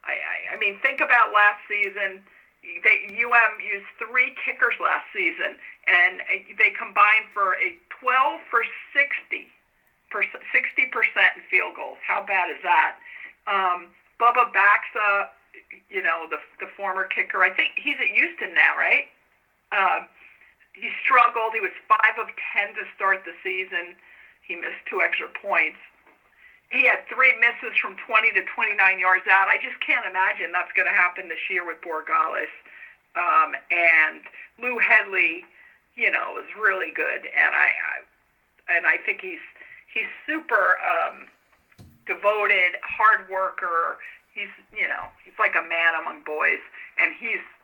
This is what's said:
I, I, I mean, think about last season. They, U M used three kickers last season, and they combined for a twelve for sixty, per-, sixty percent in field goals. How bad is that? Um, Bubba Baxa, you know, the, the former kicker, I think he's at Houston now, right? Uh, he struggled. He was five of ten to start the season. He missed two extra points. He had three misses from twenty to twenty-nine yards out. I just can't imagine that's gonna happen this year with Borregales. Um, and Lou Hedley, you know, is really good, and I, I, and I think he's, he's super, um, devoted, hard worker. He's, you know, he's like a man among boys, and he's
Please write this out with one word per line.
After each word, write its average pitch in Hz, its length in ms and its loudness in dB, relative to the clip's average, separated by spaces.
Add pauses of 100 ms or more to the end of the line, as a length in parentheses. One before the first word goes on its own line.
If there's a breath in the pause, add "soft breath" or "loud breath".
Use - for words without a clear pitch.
I, 69 80 -4
I, 85 220 -6 (180)
I - 80 -6
mean, 202 240 -2
think 277 160 -2
about 240 320 4
last 208 320 6
season. 196 560 -4 (640 soft breath)
They, 202 320 2
U 240 160 -2
M 233 280 6
used 202 360 -8
three 254 360 -2 (120)
kickers 247 360 0
last - 320 0
season, 170 440 -4 (320 loud breath)
and 180 320 4 (360)
they 202 200 4
combined 208 560 2
for 196 280 0
a 180 160 -2 (240)
twelve 269 480 2
for 466 120 2 (320)
sixty, - 560 -2 (600)
per-, 202 160 -2 (280)
sixty 254 360 0
percent 196 480 2
in 180 120 -20
field 175 280 0
goals. - 280 -10
How 196 200 -2
bad 185 280 0
is - 80 -12
that? - 360 2 (520 loud breath)
Um, 185 400 0 (320)
Bubba 240 320 4
Baxa, 202 760 2 (600)
you 196 120 -6
know, 165 280 -2
the, 156 80 -6 (240)
the 190 160 -12
former 190 320 -4
kicker, 208 340 -2
I 185 60 4
think - 260 -2
he's 285 260 -4
at - 120 0
Houston 226 400 -2
now, 151 240 4
right? 254 320 0 (640)
Uh, 190 320 0 (680 soft breath)
he 226 160 -10 (140)
struggled. - 500 4
He 226 80 -4
was 180 120 -4 (160)
five 214 320 4
of - 80 -6 (240)
ten 208 240 -2
to 196 80 -8 (100)
start 190 300 0
the 170 160 -12
season. 185 560 -6 (480 soft breath)
He - 100 -8
missed - 340 -10
two 185 120 -2
extra - 240 0 (160)
points. 165 400 0 (880 soft breath)
He 262 160 2
had - 240 2
three 247 320 2
misses 233 400 0
from 190 240 -8
twenty 226 280 2
to 190 200 0
twenty-nine 202 460 2
yards 185 260 2
out. 190 240 6
I - 80 4
just - 280 -8
can't 254 200 0
imagine 190 480 -2
that's 175 240 -2
gonna 180 160 2
happen 180 360 0
this 160 200 -8
year 175 160 -2
with 165 160 -10
Borregales. 156 680 -2 (680 loud breath)
Um, 160 400 2 (160)
and 160 480 4 (400 loud breath)
Lou 247 160 -4
Hedley, 196 680 2 (500 soft breath)
you 220 160 0
know, - 260 -4
is - 160 -10
really 202 400 0
good, - 380 -4
and 78 240 2
I, 73 180 2
I, - 1040 -8
and 165 80 -2
I 165 160 2
think 196 200 -6
he's, 180 200 -12 (520 loud breath)
he's - 160 -6 (180)
super, 220 560 0
um, - 420 -2 (800)
devoted, 202 800 2
hard 196 460 2
worker. 175 680 -2 (360 loud breath)
He's, 202 180 -12 (240)
you 196 120 -4
know, - 200 -6 (160)
he's - 160 -20
like 208 160 0
a 165 80 2
man 165 380 0
among 156 240 -10
boys, 151 340 0 (400 loud breath)
and 160 180 0
he's 220 220 -6 (240)